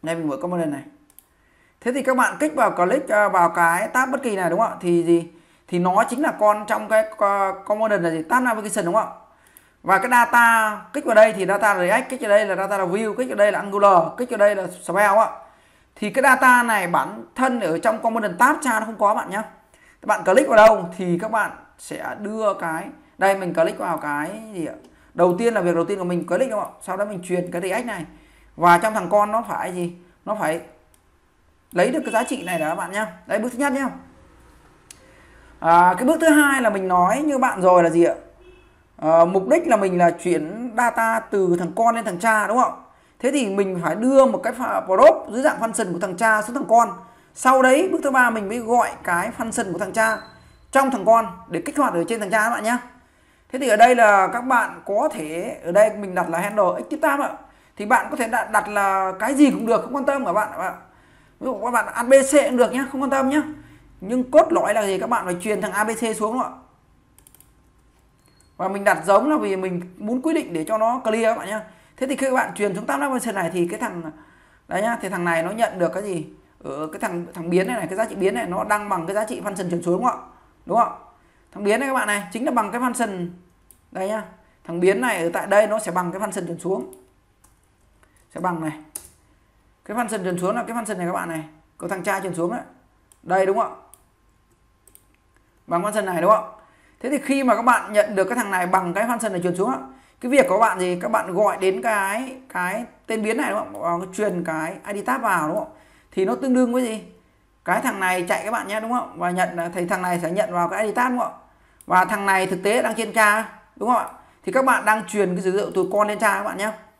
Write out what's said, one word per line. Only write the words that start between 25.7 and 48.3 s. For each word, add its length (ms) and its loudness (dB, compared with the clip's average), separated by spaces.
đầu 100 0
tiên 140 -4
của 60 -6
mình 220 -2
click 240 0
đúng 100 -4
không 120 -10
ạ? 100 -20
Sau 140 -8
đó 80 -2
mình 200 -10
truyền 260 -4
cái 120 -6
React 240 -4
này. 180 -8
Và 220 6
trong 160 0
thằng 160 -4
con 220 4
nó 160 -2
phải 240 -6
gì? 240 -6
Nó 100 -4
phải 260 -4
lấy 180 2
được 140 -2
cái 80 -8
giá 120 0
trị 200 -6
này 140 -4
đó 100 -2
các 60 -2
bạn 180 -6
nhá. 140 -4
Đây 120 -2
bước 140 -4
thứ 60 -12
nhất 140 0
nhá. 160 -2
À, 380 6
cái 80 0
bước 140 4
thứ 80 4
hai 340 4
là 80 4
mình 180 -4
nói 380 2
như 120 0
bạn 240 0
rồi 200 6
là 80 4
gì 140 4
ạ? 100 2
À, 280 6
mục 240 0
đích 180 4
là 100 4
mình 220 0
là 120 6
chuyển 640 -4
data 440 0
từ 280 2
thằng 180 -4
con 180 2
lên 100 -6
thằng 140 -6
cha 280 2
đúng 120 0
không 140 2
ạ? 100 -16
Thế 120 -2
thì 240 0
mình 280 -2
phải 120 -2
đưa 320 6
một 180 0
cái 80 -2
pha-, 340 -4
prop 460 6
dưới 100 -4
dạng 180 0
function 320 -4
của 60 -6
thằng 180 -6
cha 260 2
xuống 120 -10
thằng 140 -4
con. 200 4
Sau 280 4
đấy 300 6
bước 100 -2
thứ 80 0
ba 200 4